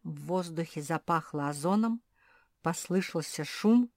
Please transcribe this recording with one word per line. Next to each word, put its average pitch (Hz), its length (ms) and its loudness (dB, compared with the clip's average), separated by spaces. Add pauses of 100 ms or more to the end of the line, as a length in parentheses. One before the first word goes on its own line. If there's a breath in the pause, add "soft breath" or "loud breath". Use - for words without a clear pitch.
В 147 220 -10
воздухе 165 560 -4
запахло 151 680 -2
озоном, 202 520 0 (600 soft breath)
послышался 170 840 -2
шум 240 520 4